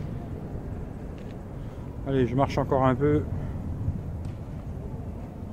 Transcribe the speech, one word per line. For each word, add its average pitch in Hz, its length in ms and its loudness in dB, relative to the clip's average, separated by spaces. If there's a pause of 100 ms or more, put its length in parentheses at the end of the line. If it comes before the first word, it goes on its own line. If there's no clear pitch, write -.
(2000)
Allez, 131 180 6
je 117 80 0
marche 135 240 4
encore 131 260 6
un 131 100 8
peu. 147 280 6 (2250)